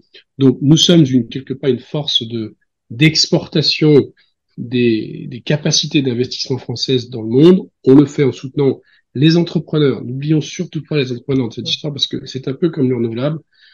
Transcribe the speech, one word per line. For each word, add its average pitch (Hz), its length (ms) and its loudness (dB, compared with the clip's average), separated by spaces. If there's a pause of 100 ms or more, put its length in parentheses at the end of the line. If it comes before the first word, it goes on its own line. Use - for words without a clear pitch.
(380)
Donc, 131 240 4
nous 147 140 6
sommes 165 340 4
une, 123 160 2
quelque - 280 -10
part 143 160 -2
une 120 100 -2
force - 420 -6
de, 113 320 -8 (340)
d'exportation 151 1200 2 (440)
des, 120 720 -2
des 123 120 -14
capacités 151 640 -2
d'investissement 123 560 -4
françaises 120 520 -4
dans 120 120 -10
le 110 60 -8
monde. 156 400 4 (160)
On 131 120 8
le 143 100 8
fait 147 160 -4
en 131 80 2
soutenant 135 500 -4 (360)
les 160 200 4
entrepreneurs. 156 680 -2
N'oublions 143 360 -2
surtout 160 480 -10
pas 151 80 -6
les 131 140 -2
entrepreneurs 127 380 -4
de 107 60 -12
cette 110 140 -10
histoire - 240 -6
parce - 140 -6
que 127 200 -12
c'est 131 200 -12
un 135 80 -6
peu 170 160 -2
comme 139 180 -2
le 127 60 -2
renouvelable. 123 460 -4 (340)